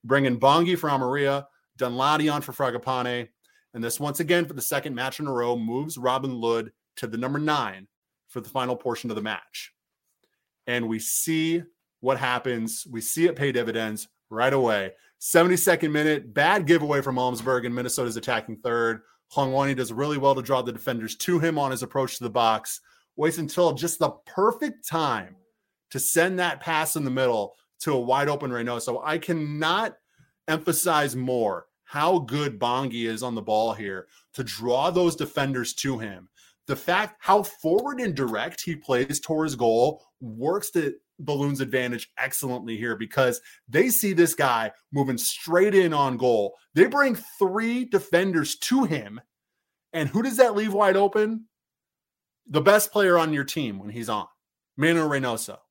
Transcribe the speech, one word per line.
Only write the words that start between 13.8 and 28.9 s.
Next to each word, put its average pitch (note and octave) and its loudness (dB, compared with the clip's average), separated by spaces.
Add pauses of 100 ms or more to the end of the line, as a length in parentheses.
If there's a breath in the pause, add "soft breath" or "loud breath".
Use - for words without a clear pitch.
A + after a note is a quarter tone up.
right A#2+ 2
away. G#2+ 2 (240 soft breath)
Seventy-second E3+ 4
minute, D3 0
bad E3+ 2
giveaway D3 4
from C3 -2
Olmsberg, B2 0
and A#2+ -4
Minnesota's B2 -4
attacking A#2 -4
third. A#2 -2 (320 soft breath)
Hlongwane C#3 0
does B2 -4
really C#3+ -2
well C#3 4
to C3 -2
draw B2+ 0
the A#2+ -6
defenders A2+ -6
to F3 0
him D#3+ 0
on C3+ 0
his B2+ -6
approach C3 -4
to B2 -10
the A#2+ -4
box. A2+ 0 (380 soft breath)
Waits D#3 0
until D#3+ 0
just D3+ -4
the D3+ 2 (140)
perfect A#3 -2
time A#2+ -2 (560)
to C3+ -8
send F#3 2
that E3 -2
pass D#3+ -2
in D3+ -2
the C3 -2
middle B2 0 (260 soft breath)
to D3+ 0
a C3 2
wide C3 2
open C#3+ -2
Reynoso. A#2+ -4